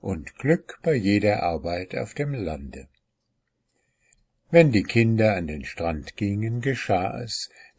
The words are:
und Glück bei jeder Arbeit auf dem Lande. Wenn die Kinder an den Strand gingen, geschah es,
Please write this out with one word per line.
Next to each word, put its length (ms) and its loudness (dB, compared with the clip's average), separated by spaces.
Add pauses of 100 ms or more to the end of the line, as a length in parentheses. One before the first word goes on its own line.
und 320 -6
Glück 460 -2
bei 100 0
jeder 480 2
Arbeit 560 -4
auf 160 -8
dem 220 -4
Lande. 520 -8 (1600)
Wenn 200 8
die 120 4
Kinder 520 4
an 120 -4
den 180 -8
Strand 500 -6
gingen, 460 -2
geschah 640 -2
es, 260 -8 (300)